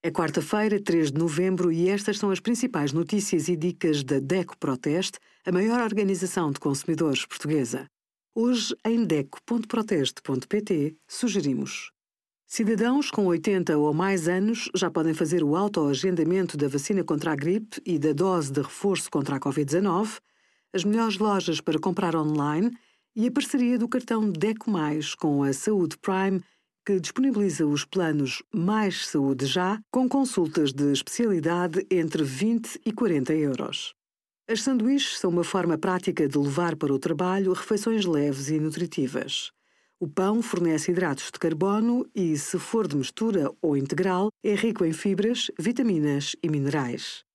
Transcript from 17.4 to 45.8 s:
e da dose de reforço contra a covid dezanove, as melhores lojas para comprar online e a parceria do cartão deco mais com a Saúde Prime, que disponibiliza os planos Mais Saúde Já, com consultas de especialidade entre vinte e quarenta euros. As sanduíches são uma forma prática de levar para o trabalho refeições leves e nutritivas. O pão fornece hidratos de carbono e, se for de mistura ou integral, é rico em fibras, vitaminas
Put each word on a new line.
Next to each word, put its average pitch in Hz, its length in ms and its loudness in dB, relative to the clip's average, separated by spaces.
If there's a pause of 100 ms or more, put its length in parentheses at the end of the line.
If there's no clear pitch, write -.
e 175 120 0
da 151 140 2
dose 160 400 0
de 143 80 0
reforço 180 500 -2
contra 139 280 -2
a - 20 -4
covid 143 240 -2
dezanove, 185 560 0 (540)
as 180 100 -2
melhores 214 340 2
lojas 190 440 0
para 156 180 0
comprar 175 340 0
online 151 640 0 (380)
e 220 100 2
a 247 60 2
parceria 247 480 2
do 233 80 0
cartão 226 420 0
deco 214 400 -2
mais 151 460 -2
com 143 280 2
a 139 100 2
Saúde 185 460 0
Prime, 190 420 0 (440)
que 196 140 2
disponibiliza 202 680 0
os 147 200 0
planos 151 580 0 (100)
Mais 190 540 0
Saúde 139 380 0
Já, 185 340 0 (100)
com 254 200 2
consultas 170 640 2
de 143 180 2
especialidade 175 1000 0
entre 160 340 0
vinte 208 640 -2
e 226 60 0
quarenta 160 420 0
euros. - 600 -2 (560)
As 220 120 -2
sanduíches 269 560 2
são 185 120 0
uma 170 160 2
forma 170 320 0
prática 175 500 0
de 143 100 0
levar 151 380 0
para 143 180 0
o 135 60 0
trabalho 180 540 0
refeições 208 520 0
leves 143 440 0
e 156 100 0
nutritivas. 151 920 -4 (460)
O 165 120 -4
pão 202 320 2
fornece 170 500 0
hidratos 175 400 -2
de - 80 -16
carbono 202 760 0
e, 165 240 0
se 175 220 -4
for 220 260 0
de 147 120 -2
mistura 175 520 0 (120)
ou 147 160 2
integral, 185 500 0 (160)
é 208 100 2
rico 220 300 0
em 165 80 2
fibras, 202 680 0
vitaminas 156 840 0